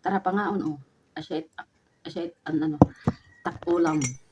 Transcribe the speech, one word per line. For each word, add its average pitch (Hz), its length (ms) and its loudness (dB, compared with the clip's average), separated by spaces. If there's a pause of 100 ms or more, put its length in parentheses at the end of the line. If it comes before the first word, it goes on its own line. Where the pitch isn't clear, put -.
Tara, 190 160 0
pangaon, 196 480 -2
oh. 147 120 -4 (360)
Asya 156 320 -8
it, - 80 -20 (480)
asya 170 240 -8
it, 170 160 -12
an-, 156 160 -4
ano, 151 220 0 (640)
tak-ulam. 170 560 2 (300)